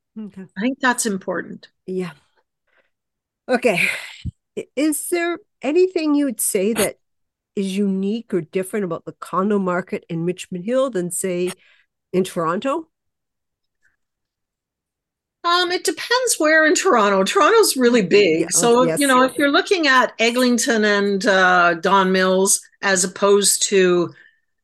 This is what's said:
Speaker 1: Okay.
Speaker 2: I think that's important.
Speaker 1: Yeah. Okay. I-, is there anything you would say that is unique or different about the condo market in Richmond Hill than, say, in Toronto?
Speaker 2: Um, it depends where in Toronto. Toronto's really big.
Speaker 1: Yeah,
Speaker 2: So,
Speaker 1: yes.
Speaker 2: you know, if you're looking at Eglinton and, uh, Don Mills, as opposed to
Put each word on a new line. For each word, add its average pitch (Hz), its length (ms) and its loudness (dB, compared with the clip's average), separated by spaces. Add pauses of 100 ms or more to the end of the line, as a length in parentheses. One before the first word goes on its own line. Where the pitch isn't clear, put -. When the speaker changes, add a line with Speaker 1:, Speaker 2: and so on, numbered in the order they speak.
(200)
Speaker 1:
Okay. 190 260 -16 (100)
Speaker 2:
I 190 60 -8
think 262 200 -4
that's 240 260 -2
important. 185 640 -8 (180)
Speaker 1:
Yeah. 185 240 -6 (1400)
Okay. 233 400 0 (640)
I-, - 200 -10
is 302 340 -2
there 339 300 -4 (260)
anything 311 500 0
you 285 100 0
would 254 140 -6
say 202 340 -2
that 208 260 -4 (560)
is 196 220 -4
unique 202 560 -4
or 180 80 -2
different 190 440 -6
about 165 200 -10
the 160 80 -14
condo 196 440 -4
market 180 520 -4
in 165 160 -6
Richmond 175 400 -8
Hill 262 240 -2
than, 180 220 -4
say, 180 400 -4 (600)
in 185 100 0
Toronto? 196 640 -4 (2500)
Speaker 2:
Um, 349 280 0
it 359 120 -4
depends 480 540 -2
where 311 280 4
in 302 80 4
Toronto. 208 500 2
Toronto's 330 540 2
really 240 240 4
big. 175 400 4
Speaker 1:
Yeah, 165 80 -4
Speaker 2:
So, 240 340 4
Speaker 1:
yes. 240 160 0
Speaker 2:
you 285 80 2
know, 254 160 4
if 262 140 -2
you're 285 140 2
looking 349 360 0
at 254 320 2
Eglinton 233 640 0
and, 202 420 0
uh, 180 500 4
Don 185 360 2
Mills, 190 500 2 (200)
as 190 220 0
opposed 202 640 0
to 180 440 2 (500)